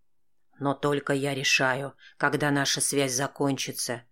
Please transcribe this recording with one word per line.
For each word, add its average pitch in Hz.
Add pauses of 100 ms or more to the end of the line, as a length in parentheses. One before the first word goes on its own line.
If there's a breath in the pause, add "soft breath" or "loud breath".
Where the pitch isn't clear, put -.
(600)
"Но 139
только 143
я 139
решаю, 135 (240 soft breath)
когда 143
наша 143
связь 139
закончится, 131